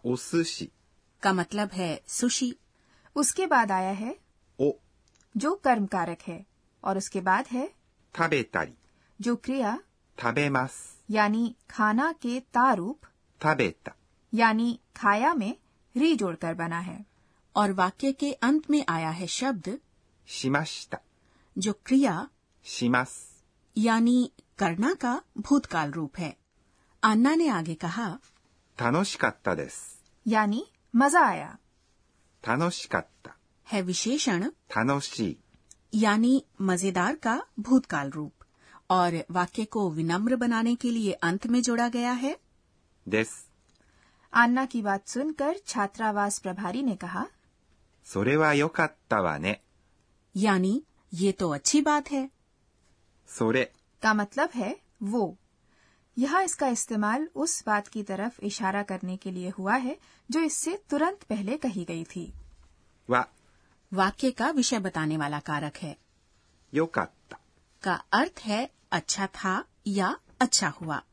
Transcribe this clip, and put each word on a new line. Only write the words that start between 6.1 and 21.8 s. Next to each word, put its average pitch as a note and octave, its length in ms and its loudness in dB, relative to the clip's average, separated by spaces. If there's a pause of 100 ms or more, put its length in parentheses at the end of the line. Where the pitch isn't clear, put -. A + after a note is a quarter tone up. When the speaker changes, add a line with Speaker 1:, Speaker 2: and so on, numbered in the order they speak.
Speaker 3:
है F3+ 240 -12 (380)
और G3 140 -2
उसके G3 220 -6
बाद F#3+ 260 2
है B3+ 280 -6 (440)
Speaker 1:
食 E3 120 2
べ C3+ 140 2
た E2 200 -2
り - 80 -10 (480)
Speaker 3:
जो A#3 160 0
क्रिया B3+ 420 -2 (420)
Speaker 1:
食 A#2 140 0
べ C#3+ 160 2
ま C3+ 180 0
す - 300 -16 (120)
Speaker 3:
यानी G#3+ 460 2 (140)
खाना A#3 420 2
के B3 280 -6
तारूप A#3+ 580 0 (440)
Speaker 1:
食 D#3 140 4
べ G#2 140 2
た - 220 -14 (420)
Speaker 3:
यानी A3+ 460 2 (160)
खाया A3+ 380 4
में A3 220 -2 (400)
री D4+ 200 4
जोड़कर E3+ 380 -4
बना E3+ 240 -4
है। F3+ 280 -10 (500)
Speaker 2:
और G3+ 160 2
वाक्य F#3+ 400 0
के C#4+ 200 -2
अंत D4 380 2
में D4 180 4
आया D#3+ 220 0
है F3 160 -6
शब्द A#3+ 520 -4 (500)
Speaker 1:
し - 220 -4
ま D3 140 2
し - 260 -12
た - 80 -6 (600)
Speaker 2:
जो G3 140 -2
क्रिया B3+ 560 2 (380)